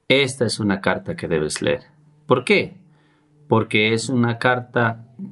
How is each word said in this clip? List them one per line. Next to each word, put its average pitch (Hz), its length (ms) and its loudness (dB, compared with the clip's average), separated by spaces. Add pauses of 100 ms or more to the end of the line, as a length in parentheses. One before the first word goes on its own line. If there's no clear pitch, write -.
esta 127 360 2
es 107 160 -4
una 98 200 0
carta 90 360 -2
que 82 100 -10
debes 76 360 -2
leer. 73 200 -2 (440)
¿Por 208 180 2
qué? - 320 0 (720)
Porque 110 440 2
es 113 160 -2
una 120 300 0
carta, 120 680 -2 (280)